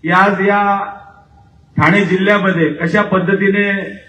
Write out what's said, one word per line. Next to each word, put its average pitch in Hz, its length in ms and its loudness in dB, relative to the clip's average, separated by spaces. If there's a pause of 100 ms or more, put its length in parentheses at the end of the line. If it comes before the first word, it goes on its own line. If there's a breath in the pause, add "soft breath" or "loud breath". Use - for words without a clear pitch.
की 160 80 -4
आज 190 300 2
या 202 440 0 (920)
ठाणे 185 280 2
जिल्ह्यामध्ये 185 720 0
कशा 170 280 -2
पद्धतीने 196 680 0 (400)